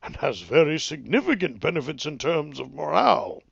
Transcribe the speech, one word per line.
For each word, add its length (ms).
and 140
has 260
very 380
significant 800
benefits 480
in 100
terms 420
of 140
morale. 800